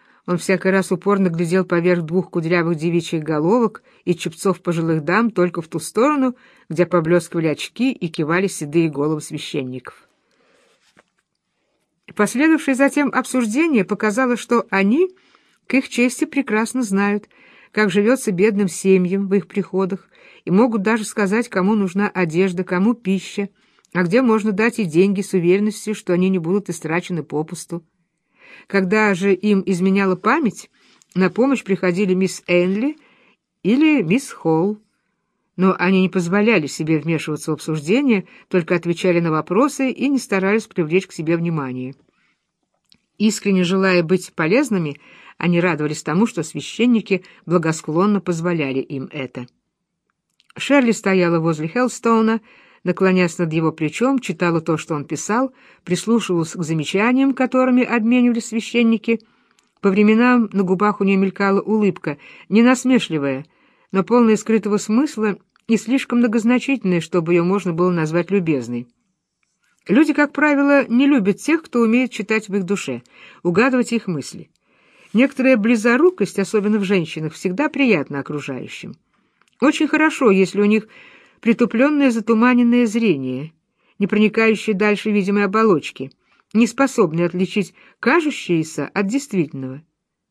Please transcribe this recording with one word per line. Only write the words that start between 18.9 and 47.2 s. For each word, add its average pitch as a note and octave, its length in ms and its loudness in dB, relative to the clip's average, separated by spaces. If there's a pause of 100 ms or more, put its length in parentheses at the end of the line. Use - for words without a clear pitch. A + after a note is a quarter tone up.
в G3 60 0
их G3+ 140 -2
приходах, F#3+ 600 -6 (360)
и - 60 -6
могут A3 320 2
даже A3 220 -2
сказать, G#3+ 440 -2
кому G3 260 0
нужна G3 340 -2
одежда, F3+ 560 -2
кому F#3+ 300 0
пища, G3 540 -6 (460)
а F3+ 80 0
где F#3 180 2
можно A3 320 2
дать A3+ 260 -2
и A3 60 -2
деньги F#3 380 2
с - 100 -14
уверенностью, G3+ 640 0
что - 180 -6
они F#3 160 2
не F#3+ 100 0
будут F#3 300 -2
истрачены E3 540 -4
попусту. D#3 600 -8 (840)
Когда G3 480 2
же F#3+ 200 2
им G3 300 2
изменяла F#3+ 520 2
память, A#3+ 540 -2 (440)
на F3+ 160 2
помощь B3+ 320 0
приходили F#3 520 0
мисс F#3 320 -2
Энли F#3+ 500 0 (640)
или C#4 400 4
мисс G3 300 0
Холл, F3 500 0 (720)
но F#3 220 2
они F#3 240 2
не F#3 60 2
позволяли F#3 580 0
себе D#3 320 -2
вмешиваться D#3 520 -4
в D3+ 40 -2
обсуждение, F#3 720 0 (220)
только F3 260 0
отвечали E3+ 460 0
на E3+ 100 0
вопросы A#3+ 600 0
и B3+ 180 -4
не C4+ 100 0
старались G3+ 480 -2
привлечь E3+ 400 -2
к - 60 -20
себе E3 240 -2
внимание. C#3 580 -6 (1200)
Искренне G3 460 0
желая F#3 380 2
быть F3 320 -2
полезными, F3+ 640 0 (380)
они E3+ 240 0
радовались D3+ 420 -2
тому, F3+ 240 0
что F3 160 -4
священники G3+ 800 -2 (240)